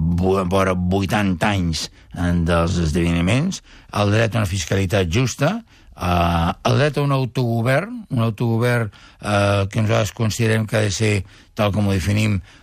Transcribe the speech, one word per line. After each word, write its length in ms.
vo-, 300
vora 320
vuitanta 800
anys, 300
eh, 220
dels 320
esdeveniments, 840
el 160
dret 240
a 60
una 40
fiscalitat 600
justa, 560
eh, 560
el 100
dret 200
a 40
un 140
autogovern, 920
un 100
autogovern, 720
eh, 480
que 100
nosaltres 320
considerem 540
que 100
ha 80
de 60
ser, 340
tal 160
com 160
ho 60
definim 480